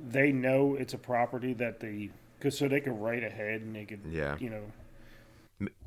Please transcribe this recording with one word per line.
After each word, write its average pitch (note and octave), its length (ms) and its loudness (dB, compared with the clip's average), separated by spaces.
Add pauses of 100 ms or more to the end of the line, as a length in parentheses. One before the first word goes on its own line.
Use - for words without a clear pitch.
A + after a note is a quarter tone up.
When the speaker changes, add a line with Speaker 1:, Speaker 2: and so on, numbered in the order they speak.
(100)
Speaker 1:
they C#3 200 6
know C3+ 440 4
it's C3 200 -4
a A2+ 40 -6
property A#2+ 560 0
that A#2 260 -4
they, G#2 300 -6 (280)
'cause C#3 180 0
so C#3+ 120 4
they C#3 120 4
can B2+ 200 -2
write A#2 240 0
ahead A2 380 -4
and A2 120 -8
they G#2+ 120 -8
could, G#2 220 -10
Speaker 2:
Yeah. D2+ 300 -2
Speaker 1:
you A#2+ 120 -4
know, G#2+ 120 -8 (1000)
Speaker 2:
M-, G2 80 -2 (180)